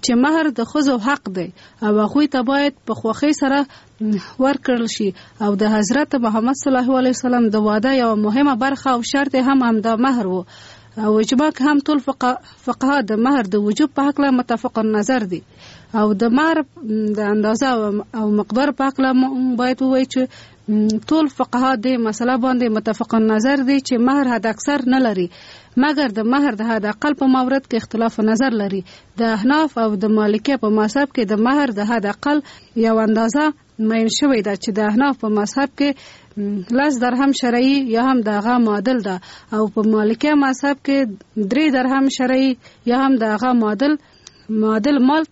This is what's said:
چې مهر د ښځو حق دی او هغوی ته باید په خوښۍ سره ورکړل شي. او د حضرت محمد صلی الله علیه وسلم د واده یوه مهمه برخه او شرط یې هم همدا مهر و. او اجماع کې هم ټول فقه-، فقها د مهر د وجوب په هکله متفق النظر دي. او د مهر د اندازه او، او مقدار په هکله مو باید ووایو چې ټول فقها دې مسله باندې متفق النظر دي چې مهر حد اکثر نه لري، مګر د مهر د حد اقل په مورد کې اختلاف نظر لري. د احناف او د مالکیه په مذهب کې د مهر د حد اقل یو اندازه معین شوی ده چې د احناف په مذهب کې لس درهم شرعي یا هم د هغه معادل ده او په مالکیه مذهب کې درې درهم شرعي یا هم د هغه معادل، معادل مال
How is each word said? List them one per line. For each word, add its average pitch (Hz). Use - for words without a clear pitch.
چې 254
مهر 311
د 233
ښځو 285
حق 277
دی 175
او 208
هغوی 214
ته 254
باید 285
په 226
خوښۍ 254
سره 277
ورکړل 262
شي. 208
او 208
د 214
حضرت 247
محمد 226
صلی 269
الله 254
علیه 254
وسلم 247
د 214
واده 214
یوه 226
مهمه 269
برخه 269
او 240
شرط 277
یې 262
هم 269
همدا 226
مهر 240
و. 185
او 214
اجماع 277
کې 302
هم 294
ټول 294
فقه-، 254
فقها 269
د 220
مهر 233
د 208
وجوب 294
په 277
هکله 277
متفق 233
النظر 214
دي. 165
او 214
د 233
مهر 311
د -
اندازه 226
او، 226
او 214
مقدار 254
په 269
هکله 269
مو 254
باید 254
ووایو 262
چې 254
ټول 311
فقها 262
دې 247
مسله 233
باندې 247
متفق 220
النظر 220
دي 277
چې 247
مهر 262
حد 226
اکثر 285
نه 262
لري، 185
مګر 277
د 220
مهر 277
د 226
حد 214
اقل 294
په 262
مورد 262
کې 233
اختلاف 226
نظر 233
لري. 196
د -
احناف 269
او 214
د 214
مالکیه 214
په 214
مذهب 277
کې 247
د 214
مهر 269
د 208
حد 214
اقل 294
یو 226
اندازه 226
معین 220
شوی 269
ده 202
چې -
د 214
احناف 254
په 214
مذهب 269
کې 285
لس 285
درهم 254
شرعي 254
یا 226
هم 262
د 208
هغه 240
معادل 214
ده 190
او 214
په 214
مالکیه 220
مذهب 277
کې 277
درې 220
درهم 269
شرعي 262
یا 247
هم 262
د 214
هغه 247
معادل، 226
معادل 220
مال 311